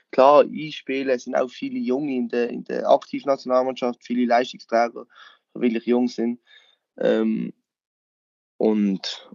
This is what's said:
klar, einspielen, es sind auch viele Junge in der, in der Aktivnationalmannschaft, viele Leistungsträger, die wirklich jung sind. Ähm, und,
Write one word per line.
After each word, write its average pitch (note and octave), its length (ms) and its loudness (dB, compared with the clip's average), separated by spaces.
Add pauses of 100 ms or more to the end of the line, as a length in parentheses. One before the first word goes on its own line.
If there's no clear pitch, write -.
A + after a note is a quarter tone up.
(120)
klar, C#3 320 6
einspielen, C#3 640 -6
es B2 140 -2
sind B2+ 120 -6
auch C3 140 0
viele C3 300 -8
Junge C3 360 -2
in A#2+ 140 -2
der, A#2+ 200 -2
in B2 140 -10
der - 260 -2
Aktivnationalmannschaft, B2+ 1120 0
viele B2 220 -2
Leistungsträger, A#2+ 800 0 (500)
die - 60 -10
wirklich A2+ 240 0
jung A#2+ 220 2
sind. A#2 320 -4 (580)
Ähm, A2 560 0 (1040)
und, G#2 760 0